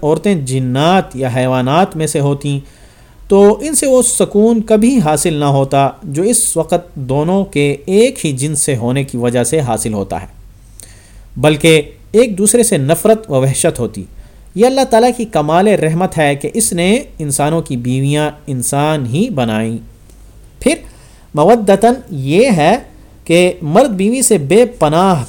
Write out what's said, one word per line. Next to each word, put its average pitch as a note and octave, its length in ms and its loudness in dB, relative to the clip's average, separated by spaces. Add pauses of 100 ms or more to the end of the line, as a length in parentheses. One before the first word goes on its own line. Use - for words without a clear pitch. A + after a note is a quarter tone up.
عورتیں D#3+ 320 0 (120)
جنات C3 680 0
یا C3 200 -4
حیوانات C3 600 0
میں D#3 100 -4
سے D3+ 140 -2
ہوتیں، C#3+ 380 -2 (720)
تو G3+ 320 6
ان D4+ 140 -6
سے D4 120 0
وہ B3+ 160 4
سکون G#3+ 600 0
کبھی A3+ 420 2
حاصل D#3 300 0
نہ D3 160 -2
ہوتا C#3 380 2 (160)
جو D3+ 180 -6
اس - 340 -2
وقت D#3+ 380 -2
دونوں D3+ 500 -2
کے C#3+ 260 -2 (160)
ایک A3+ 400 0
ہی D3 60 -2
جنس C#3 300 -4
سے C#3 140 -2
ہونے B2 280 -2
کی C3 140 -8
وجہ A#2+ 260 0
سے D#3 160 -2
حاصل A#2+ 320 -4
ہوتا F#2+ 300 -6
ہے، - 40 -18 (1080)
بلکہ D3+ 540 2 (220)
ایک G#3+ 260 2
دوسرے G#3+ 240 2
سے G#3+ 140 0
نفرت E3 540 0
و C3+ 100 0
وحشت C3+ 400 0
ہوتی۔ G2 240 -8 (500)
یہ G#3 120 2
اللہ C4 140 0 (100)
تعالیٰ A#3 260 4
کی A#3 80 -4
کمال E3 440 0
رحمت E3+ 500 0
ہے C#3+ 180 2
کہ D3 180 -8
اس A3 180 -2
نے F#3 260 0 (200)
انسانوں D3+ 440 -2
کی D3 140 -8
بیویاں C3+ 540 -2 (160)
انسان C#3+ 600 -2
ہی E3+ 240 -2
بنائیں۔ A2+ 480 -4 (840)
پھر D4+ 140 0 (600)
مودتاً G3 600 4 (160)
یہ E3 460 0
ہے E3 200 2 (480)
کہ F3+ 280 2 (100)
مرد G#3 280 2
بیوی G#3 320 -2
سے G3+ 160 2
بے F3+ 280 2
پناہ D#3+ 640 0